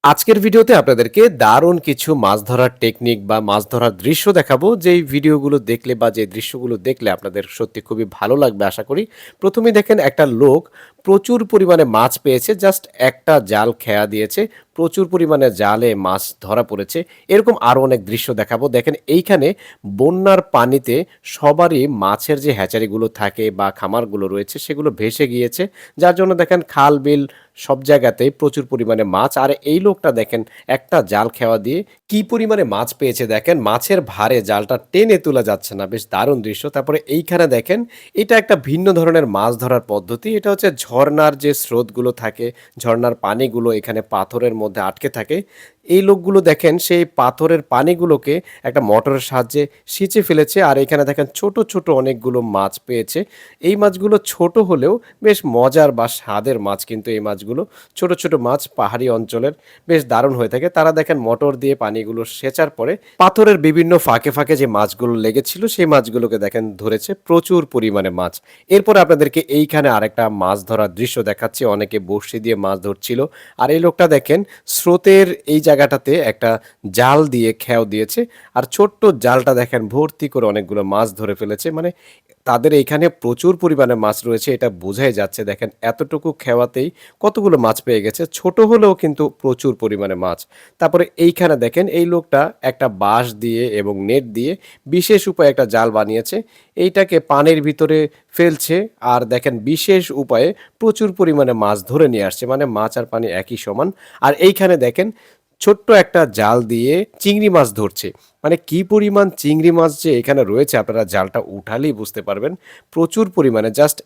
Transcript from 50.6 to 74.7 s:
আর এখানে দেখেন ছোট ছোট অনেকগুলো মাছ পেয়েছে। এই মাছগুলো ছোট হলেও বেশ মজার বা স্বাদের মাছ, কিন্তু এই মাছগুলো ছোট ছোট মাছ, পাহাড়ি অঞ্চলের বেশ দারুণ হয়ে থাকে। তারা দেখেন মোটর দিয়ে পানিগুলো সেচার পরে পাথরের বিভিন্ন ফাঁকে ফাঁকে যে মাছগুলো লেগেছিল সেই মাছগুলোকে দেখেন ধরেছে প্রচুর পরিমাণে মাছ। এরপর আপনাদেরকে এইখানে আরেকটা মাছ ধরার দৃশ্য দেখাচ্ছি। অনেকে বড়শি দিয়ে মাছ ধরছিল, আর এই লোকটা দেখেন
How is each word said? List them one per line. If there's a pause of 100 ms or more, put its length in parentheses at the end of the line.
আর
এখানে
দেখেন (120)
ছোট (160)
ছোট (140)
অনেকগুলো (180)
মাছ (140)
পেয়েছে। (480)
এই
মাছগুলো (160)
ছোট (140)
হলেও (280)
বেশ (160)
মজার
বা (120)
স্বাদের
মাছ, (100)
কিন্তু
এই
মাছগুলো (360)
ছোট (100)
ছোট (140)
মাছ, (160)
পাহাড়ি (100)
অঞ্চলের (340)
বেশ (120)
দারুণ
হয়ে
থাকে। (100)
তারা
দেখেন (100)
মোটর (100)
দিয়ে
পানিগুলো (160)
সেচার
পরে (280)
পাথরের
বিভিন্ন (140)
ফাঁকে
ফাঁকে
যে (100)
মাছগুলো (100)
লেগেছিল (120)
সেই
মাছগুলোকে
দেখেন (120)
ধরেছে (160)
প্রচুর (140)
পরিমাণে
মাছ। (360)
এরপর (100)
আপনাদেরকে (180)
এইখানে
আরেকটা (180)
মাছ (120)
ধরার
দৃশ্য (120)
দেখাচ্ছি। (120)
অনেকে (120)
বড়শি
দিয়ে
মাছ (100)
ধরছিল, (380)
আর
এই
লোকটা
দেখেন (340)